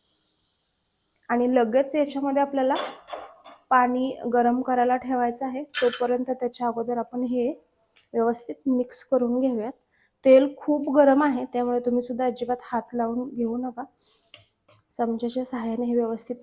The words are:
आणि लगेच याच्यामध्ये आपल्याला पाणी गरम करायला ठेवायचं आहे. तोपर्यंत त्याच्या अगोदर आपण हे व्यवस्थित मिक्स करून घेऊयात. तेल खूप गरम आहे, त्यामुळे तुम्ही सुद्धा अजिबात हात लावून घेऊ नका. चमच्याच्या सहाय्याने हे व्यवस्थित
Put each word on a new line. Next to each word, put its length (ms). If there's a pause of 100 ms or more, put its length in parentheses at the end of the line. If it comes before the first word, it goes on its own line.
(1300)
आणि 260
लगेच 400
याच्यामध्ये 460
आपल्याला 320 (960)
पाणी 480 (160)
गरम 280
करायला 340
ठेवायचं 500
आहे. 180
तोपर्यंत 680
त्याच्या 380
अगोदर 300
आपण 240
हे 320 (600)
व्यवस्थित 420 (100)
मिक्स 380
करून 360
घेऊयात. 320 (540)
तेल 320
खूप 380
गरम 280
आहे, 220
त्यामुळे 340
तुम्ही 240
सुद्धा 220
अजिबात 360
हात 200 (120)
लावून 420
घेऊ 220
नका. 260 (1120)
चमच्याच्या 520
सहाय्याने 400
हे 100
व्यवस्थित 480